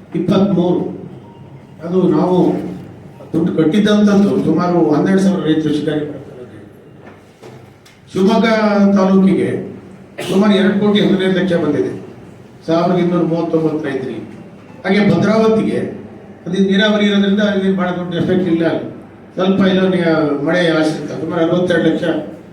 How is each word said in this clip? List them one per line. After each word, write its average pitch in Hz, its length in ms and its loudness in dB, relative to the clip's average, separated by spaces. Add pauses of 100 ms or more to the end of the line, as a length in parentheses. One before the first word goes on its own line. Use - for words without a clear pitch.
(160)
ಇಪ್ಪತ್ಮೂರು. 180 840 0 (880)
ಅದು 175 220 2
ನಾವು 170 440 2 (800)
ದುಡ್ಡು 165 300 0
ಕಟ್ಟಿದ್ದಂಥದ್ದು 208 800 2
ಸುಮಾರು 170 480 0
ಹನ್ನೆರಡು 190 300 2
ಸಾವಿರ 156 240 0
ರೈತರು 156 280 0
ಶಿಕಾರಿ 151 260 -4
ಬರ್ತಾರೆ. - 680 -12 (1500)
ಶಿವಮೊಗ್ಗ 196 320 4 (500)
ತಾಲೂಕಿಗೆ 190 840 2 (500)
ಸುಮಾರು 202 240 2
ಎರಡು 185 260 2
ಕೋಟಿ 208 200 2
ಹದಿನೈದು 180 400 2
ಲಕ್ಷ 165 140 0
ಬಂದಿದೆ 151 500 -2 (640)
ಸಾವಿರದ 175 300 0
ಇನ್ನೂರ 175 240 0
ಮೂವತ್ತೊಂಬತ್ತು 160 680 -2
ರೈತರಿಗೆ. 120 500 -8 (440)
ಹಾಗೆ 196 320 2
ಭದ್ರಾವತಿಗೆ 220 840 0 (460)
ಅದು 185 180 0
ನೀರಾವರಿ 208 420 2
ಇರೋದ್ರಿಂದ 202 340 2
ಅಲ್ಲಿ 190 380 0
ಭಾಳ 180 120 -2
ದೊಡ್ಡ 170 260 -6
ಎಫೆಕ್ಟ್ 170 320 0
ಇಲ್ಲ, 165 200 0
ಅಲ್ಲಿ - 220 -4 (460)
ಸ್ವಲ್ಪ 190 260 0
ಇಲ್ಲ 185 200 2 (640)
ಮಳೆ 170 260 0
ಆಶ್ರಿತ. 156 420 -2
ಸುಮಾರು 170 320 -4
ಅರವತ್ತೆರಡು 170 460 2
ಲಕ್ಷ 160 140 -2 (500)